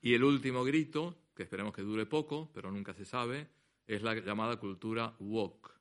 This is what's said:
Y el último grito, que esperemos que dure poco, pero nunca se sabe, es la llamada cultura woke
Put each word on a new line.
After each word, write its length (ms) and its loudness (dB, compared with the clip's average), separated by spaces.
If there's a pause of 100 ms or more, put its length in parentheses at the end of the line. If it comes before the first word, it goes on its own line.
Y 120 6
el 100 8
último 380 4
grito, 540 0 (180)
que 100 -8
esperemos 280 -4
que 100 -8
dure 220 -2
poco, 480 -4
pero 180 -8
nunca 220 -6
se 120 -12
sabe, 440 -4 (380)
es 160 -2
la 120 2
llamada 440 0
cultura 640 -4
woke 600 -4